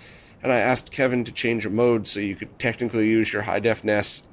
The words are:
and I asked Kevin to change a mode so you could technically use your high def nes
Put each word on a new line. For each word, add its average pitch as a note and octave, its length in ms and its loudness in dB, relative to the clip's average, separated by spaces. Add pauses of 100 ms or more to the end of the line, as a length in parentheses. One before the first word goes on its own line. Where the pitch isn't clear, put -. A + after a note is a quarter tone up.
(420)
and C3 100 0
I A#2+ 60 4
asked B2 340 0
Kevin B2+ 320 0
to A#2 80 -10
change A#2 340 -2
a F#2+ 40 -4
mode A2+ 360 2
so - 140 -4
you G2 160 -4
could - 220 -16
technically A2+ 500 0
use A2 240 2
your G#2 100 -4
high G2 180 -2
def A2 220 0
nes G#2 400 0 (100)